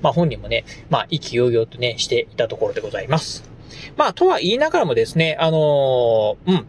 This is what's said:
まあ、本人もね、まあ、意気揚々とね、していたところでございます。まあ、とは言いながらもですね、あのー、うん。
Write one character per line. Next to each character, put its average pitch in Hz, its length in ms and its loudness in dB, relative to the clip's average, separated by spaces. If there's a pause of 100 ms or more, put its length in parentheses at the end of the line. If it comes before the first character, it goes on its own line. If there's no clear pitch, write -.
ま 151 80 4
あ、 - 20 -2
本 165 160 2
人 110 100 -6
も 101 80 -14
ね、 117 180 -2 (260)
ま 131 80 0
あ、 - 100 -6
意 160 100 -4
気 - 180 -6
揚 123 120 2
々 113 160 0
と - 140 -20
ね、 120 180 -2
し - 100 -4
て 117 240 -2
い - 40 -20
た 117 120 -2
と - 100 -10
こ 107 100 -2
ろ 101 60 -4
で 110 80 -8
ご 107 100 -10
ざ 101 100 -8
い 95 60 -12
ま 147 100 0
す。 - 260 -8 (540)
ま 294 100 4
あ、 - 60 -2
と 359 140 2
は 370 120 2
言 180 120 0
い 233 80 0
な 302 100 2
が 330 100 2
ら 247 60 2
も 139 80 0
で 113 140 4
す - 100 -4
ね、 160 220 2
あ 160 100 4
の 131 960 2
ー、 185 60 0
う - 20 4
ん。 135 160 0